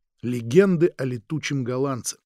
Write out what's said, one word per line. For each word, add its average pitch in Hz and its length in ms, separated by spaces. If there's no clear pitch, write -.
легенды 147 760
о 143 60
летучем 135 600
голландце. 127 640